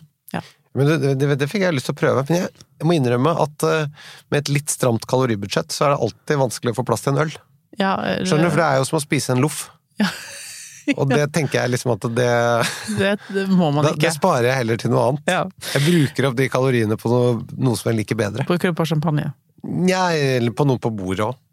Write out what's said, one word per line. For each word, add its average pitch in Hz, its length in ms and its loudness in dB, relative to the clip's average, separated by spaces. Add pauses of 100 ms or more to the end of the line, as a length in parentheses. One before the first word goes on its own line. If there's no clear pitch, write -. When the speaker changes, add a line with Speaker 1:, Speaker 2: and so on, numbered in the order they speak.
(360)
Speaker 1:
Ja. - 80 -6 (320)
Speaker 2:
Men 139 160 2
det, 139 240 2
det, 135 120 0 (120)
det 143 80 0
fikk 196 160 -2
jeg 180 80 2
lyst 131 160 -4
til 147 80 -4
å - 60 -18
prøve, 131 260 2
men 170 140 2
jeg, 202 80 -4 (320)
jeg 147 80 0
må 175 80 4
innrømme 123 340 2 (140)
at, 151 180 -6
eh, 160 220 2 (420)
med 147 140 0
et 147 100 -6
litt 143 220 -2
stramt 117 340 0
kaloribudsjett, 127 640 0
så - 160 0
er 143 60 4
det 139 100 0
alltid 135 380 -2
vanskelig 123 320 -2
å 107 80 -4
få - 80 -2
plass 113 160 0
til 139 100 0
en 139 80 0
øl. 160 80 -4 (480)
Speaker 1:
Ja, 190 140 0 (100)
eh, 190 240 -2
Speaker 2:
Skjønner 165 220 4
du? - 20 -2
For 156 80 2
det 165 80 4
er 135 140 2
jo 131 80 0
som 160 100 -2
å 143 60 -6
spise - 260 -2
en 127 140 2
loff. - 160 -4 (400)
Speaker 1:
Ja. 196 80 2 (880)
Speaker 2:
Og 143 100 0
det 147 140 2 (100)
tenker 135 300 0
jeg 123 100 0
liksom 120 220 0
at 98 80 -12 (100)
det 123 120 2 (400)
Speaker 1:
<laughs> - 340 -6
Det, 196 140 2 (200)
det 196 160 -2
må 180 240 4
man 147 140 2
Speaker 2:
da, 156 80 2
Speaker 1:
ikke. 147 80 0
Speaker 2:
det 160 100 2
sparer 143 380 2
jeg 135 80 0
heller 117 240 0
til 135 100 0
noe 127 140 4
annet. 147 240 -2
Speaker 1:
Ja. 180 80 0 (320)
Speaker 2:
Jeg 143 160 2
bruker 147 400 2
opp 127 100 -2
de 131 140 0
kaloriene 120 500 2
på 117 80 -2
noe, 123 220 2 (240)
noe 123 240 0
som - 100 -4
jeg 113 140 0
liker 107 160 -4
bedre. 110 260 -2
Speaker 1:
Bruker 180 240 0
du 165 80 -4
på 170 140 0
champagne? 151 400 0 (580)
Speaker 2:
Ja, 185 220 0
eller 131 420 0
på 147 160 0
noe 127 80 2
på 117 160 -4
bordet 95 320 -4
også, 127 140 -6 (140)